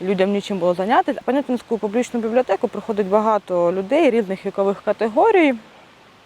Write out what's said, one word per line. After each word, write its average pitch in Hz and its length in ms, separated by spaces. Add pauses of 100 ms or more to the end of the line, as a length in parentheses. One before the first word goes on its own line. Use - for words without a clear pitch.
людям 190 300
нічим 202 260
було 175 160
зайнятися. 233 460
В - 40
Панютинську 254 540
публічну 226 420
бібліотеку 226 480
приходить 202 400
багато 190 640
людей 233 400
різних 190 340
вікових 196 360
категорій. 285 720 (720)